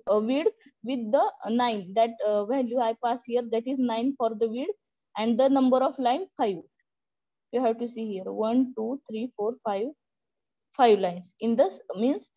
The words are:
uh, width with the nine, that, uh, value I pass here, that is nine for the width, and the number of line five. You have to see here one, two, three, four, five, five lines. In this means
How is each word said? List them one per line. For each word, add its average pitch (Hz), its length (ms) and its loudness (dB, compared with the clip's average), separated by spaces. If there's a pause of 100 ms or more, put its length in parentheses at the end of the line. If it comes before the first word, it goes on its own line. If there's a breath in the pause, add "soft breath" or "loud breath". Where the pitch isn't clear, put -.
(100)
uh, 214 80 4
width 262 320 0 (320 soft breath)
with 233 300 -4
the 359 200 2 (160)
nine, 220 460 -2
that, 226 160 4 (160)
uh, 208 200 2
value 254 340 -2
I 226 240 0
pass 240 200 -2
here, 240 180 -2 (100)
that 233 160 -2
is 269 100 -4
nine 240 400 0
for 226 160 0
the 226 140 0
width, 262 260 -4 (420)
and 220 220 0
the 262 100 6
number 262 280 4
of 262 240 0
line 262 260 0 (100)
five. 208 200 0 (960)
You 240 80 0
have 233 200 0
to 240 60 -4
see 226 240 -8
here 190 220 -8
one, 233 460 0
two, 233 280 -4
three, 220 300 -8
four, 214 160 -2 (100)
five, 208 260 -2 (840)
five 233 240 6
lines. 180 420 -4
In 233 140 0
this 339 260 2 (140)
means 262 420 -2